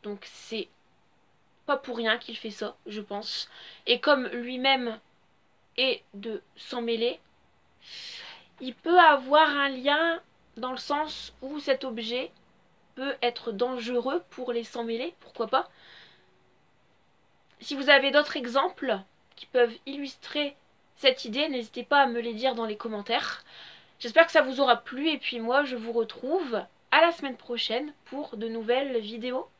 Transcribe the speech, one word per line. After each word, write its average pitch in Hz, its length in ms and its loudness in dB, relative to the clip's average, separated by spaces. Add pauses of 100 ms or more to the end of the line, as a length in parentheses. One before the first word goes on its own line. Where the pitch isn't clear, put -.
Donc 208 200 -10
c'est - 440 -10 (960)
pas 285 120 2
pour 247 200 -8
rien 226 200 2
qu'il 226 200 -12
fait 220 120 -8
ça, 208 260 -8 (120)
je 208 140 -8
pense. - 480 -8 (360)
Et 247 140 2
comme 269 280 4
lui-même 247 720 -2 (760)
est 254 260 0 (100)
de 208 280 -10 (140)
sang - 260 -8
mêlé, 233 380 -2 (1400)
il 254 120 -10
peut 349 260 6
avoir 294 500 8
un 285 200 2
lien 294 520 0 (360)
dans 247 140 -6
le 254 60 -6
sens 294 640 -4
où 285 180 -8
cet 262 240 0
objet 233 480 -6 (640)
peut 262 260 -4
être 240 300 -2
dangereux 247 760 -2
pour 247 220 -8
les 233 120 -2
sang 233 200 -8
mêlés, 233 360 -4
pourquoi - 280 -8
pas. 254 220 -2 (1900)
Si 294 140 -8
vous 269 140 -2
avez 277 220 8
d'autres 294 260 4
exemples 254 640 0 (360)
qui - 100 -20
peuvent 240 300 2 (100)
illustrer 285 680 -6 (400)
cette 269 300 0
idée, 262 240 -4
n'hésitez 247 340 -8
pas 285 180 2
à 262 60 4
me 240 120 -4
les 233 140 -6
dire 240 220 -2
dans 226 100 -4
les 214 120 -6
commentaires. 226 680 -6 (560)
J'espère 277 260 4
que - 60 -10
ça 311 100 6
vous 262 200 0
aura 247 160 6
plu 269 320 -4
et 294 80 -2
puis - 220 -6
moi 247 260 2
je 254 100 -6
vous 226 160 -8
retrouve 240 720 -2 (280)
à 302 100 8
la 339 100 6
semaine 277 240 -6
prochaine 247 580 -6 (120)
pour 269 320 -10
de 220 100 -6
nouvelles 240 520 0
vidéos. 233 480 -6 (120)